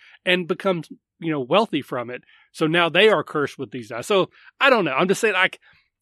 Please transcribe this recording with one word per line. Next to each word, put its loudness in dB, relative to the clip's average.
and 0
becomes, -4
you -4
know, -2
wealthy 0
from -8
it. -14
So -2
now 2
they 4
are 2
cursed -6
with -12
these -12
dice. -10
So 2
I 4
don't 4
know. -2
I'm 2
just 0
saying, 0
like, -2